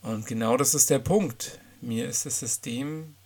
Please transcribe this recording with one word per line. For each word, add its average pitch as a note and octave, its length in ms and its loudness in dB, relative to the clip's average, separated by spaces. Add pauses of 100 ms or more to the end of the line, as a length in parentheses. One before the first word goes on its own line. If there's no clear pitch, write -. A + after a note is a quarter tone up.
Und G#2+ 240 -6
genau A2+ 320 2
das C#3 160 4
ist - 160 4
der C#3 80 6
Punkt. - 600 0 (220)
Mir A#2 260 -2
ist - 200 -4
das - 140 -4
System C#3+ 720 -6 (120)